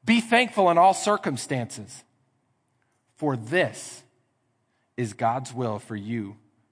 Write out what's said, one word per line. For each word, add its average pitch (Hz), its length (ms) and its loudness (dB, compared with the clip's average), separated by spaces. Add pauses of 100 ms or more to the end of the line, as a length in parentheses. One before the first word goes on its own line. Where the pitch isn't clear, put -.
"Be 226 180 4
thankful 226 480 2
in 170 80 4
all 185 160 8
circumstances, 135 1080 -4 (1120)
for 143 200 0
this 120 680 -4 (960)
is 113 160 -4
God's 120 380 -2
will 120 280 -4
for - 160 -10
you 104 420 -6 (340)